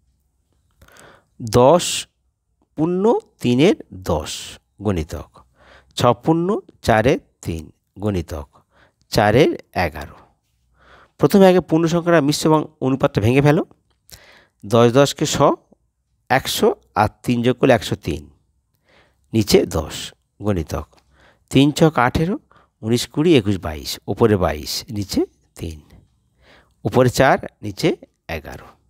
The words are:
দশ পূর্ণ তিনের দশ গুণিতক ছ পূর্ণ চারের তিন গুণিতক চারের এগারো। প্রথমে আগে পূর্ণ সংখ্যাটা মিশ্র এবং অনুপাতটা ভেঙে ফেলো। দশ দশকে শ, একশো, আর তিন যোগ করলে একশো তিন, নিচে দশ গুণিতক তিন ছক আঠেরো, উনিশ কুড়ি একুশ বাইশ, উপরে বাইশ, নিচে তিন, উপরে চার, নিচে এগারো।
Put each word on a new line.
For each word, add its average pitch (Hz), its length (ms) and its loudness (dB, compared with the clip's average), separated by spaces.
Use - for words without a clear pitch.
দশ 123 440 4
পূর্ণ 175 260 -2
তিনের 135 380 2
দশ 76 260 -6
গুণিতক 87 500 -6
ছ - 40 -10
পূর্ণ 170 320 -2
চারের 117 380 2
তিন 80 240 -10
গুণিতক 90 500 -6
চারের 117 380 2
এগারো। - 380 -8
প্রথমে 190 260 4
আগে 185 140 4
পূর্ণ 165 260 0
সংখ্যাটা 170 340 2
মিশ্র 147 260 -2
এবং 156 140 4
অনুপাতটা 131 400 -2
ভেঙে 123 220 2
ফেলো। 147 200 4
দশ 117 280 4
দশকে 139 340 2
শ, - 100 -4
একশো, - 380 0
আর 107 160 0
তিন 120 200 -2
যোগ 120 140 0
করলে 135 180 2
একশো 113 220 -2
তিন, 71 260 -10
নিচে 113 340 2
দশ - 280 -8
গুণিতক 87 480 -6
তিন 139 220 4
ছক 156 260 2
আঠেরো, 160 380 -2
উনিশ 117 240 -2
কুড়ি 170 300 -2
একুশ 101 220 0
বাইশ, 78 320 -10
উপরে 107 300 2
বাইশ, 76 360 -4
নিচে 104 300 -6
তিন, 80 220 -14
উপরে 123 260 2
চার, 139 280 2
নিচে 107 260 -6
এগারো। - 400 -14